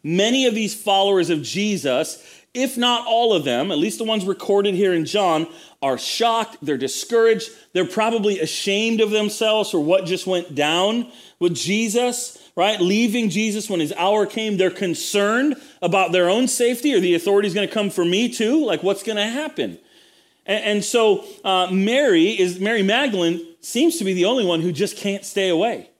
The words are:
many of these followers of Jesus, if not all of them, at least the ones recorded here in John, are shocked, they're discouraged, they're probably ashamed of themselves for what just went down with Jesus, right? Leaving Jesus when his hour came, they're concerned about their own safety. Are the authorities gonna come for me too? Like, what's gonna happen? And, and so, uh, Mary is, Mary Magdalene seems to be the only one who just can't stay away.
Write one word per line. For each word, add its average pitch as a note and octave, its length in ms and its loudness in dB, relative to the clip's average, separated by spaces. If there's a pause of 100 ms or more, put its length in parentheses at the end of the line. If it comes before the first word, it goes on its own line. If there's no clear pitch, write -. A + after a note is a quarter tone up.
many G#3+ 420 2
of A#3 80 2
these G#3+ 200 -2
followers G3 560 2
of D3+ 140 0
Jesus, D#3 760 -2 (320)
if C4 240 -4
not A#3+ 300 0
all A3+ 260 2
of D#3 120 0
them, C3+ 260 0
at D3 60 -2
least G#3 220 -2
the A3+ 40 -4
ones A3 220 -2
recorded G3 500 0
here F#3 180 2
in D#3+ 120 0
John, E3 420 0 (340)
are C3+ 160 0
shocked, A3+ 640 -2
they're C#3+ 160 -2
discouraged, A3+ 720 2 (220)
they're F3+ 140 0
probably G#3+ 540 0
ashamed G#3 600 0
of G#3+ 120 2
themselves G#3+ 600 0
for F3+ 80 0
what F3+ 260 2
just F3 220 -4
went F3 260 -2
down F#3 560 0 (300)
with F3 160 0
Jesus, A3+ 840 -2 (200)
right? G3 240 2
Leaving A3 480 2
Jesus G#3+ 400 -2
when F#3 100 -2
his D#3 140 -2
hour G3+ 320 2
came, G#3+ 320 -4
they're F#3 120 0
concerned G3+ 840 -2 (260)
about F3+ 300 2
their F3+ 180 2
own A#3 200 2
safety. B3 440 0
Are G3 60 4
the F3+ 160 2
authorities G3 380 0
gonna G3+ 160 0
come G3+ 200 -2
for F3+ 140 -2
me G3 240 2
too? A#3+ 380 0
Like, E3+ 180 -2
what's - 200 -2
gonna G#3+ 260 -2
happen? A3+ 500 -6 (640)
And, G3+ 200 -2
and G#3 200 0
so, A3 400 2 (220)
uh, F#3 260 2
Mary G3 580 4
is, F#3 300 0
Mary G#3 220 0
Magdalene F#3+ 640 0 (160)
seems D#4+ 360 0
to G#3+ 60 -6
be F#3+ 100 -2
the F3+ 120 2
only A#3+ 180 2
one E3+ 180 0
who F3+ 100 -2
just F3+ 260 -4
can't G3 260 -6
stay F#3+ 260 -2
away. F3+ 500 -2